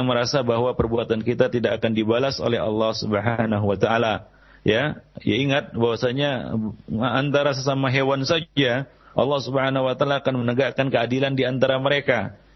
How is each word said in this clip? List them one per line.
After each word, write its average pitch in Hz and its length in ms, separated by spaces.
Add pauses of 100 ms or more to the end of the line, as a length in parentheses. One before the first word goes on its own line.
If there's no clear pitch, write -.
merasa 123 400
bahwa 117 320
perbuatan 113 480
kita 120 240
tidak 113 320
akan 113 100
dibalas 113 460
oleh 117 240
Allah 110 320
Subhanahu 107 720
wa 98 140
taala. 113 500 (320)
Ya, 123 400 (240)
ya, 107 160
ingat 143 320
bahwasanya 117 800 (480)
antara 139 480
sesama 135 400
hewan 135 320
saja 139 640 (320)
Allah 139 240
Subhanahu 131 480
wa 123 80
taala 139 240
akan 127 240
menegakkan 123 400
keadilan 131 480
di 131 80
antara 131 400
mereka. 131 560 (180)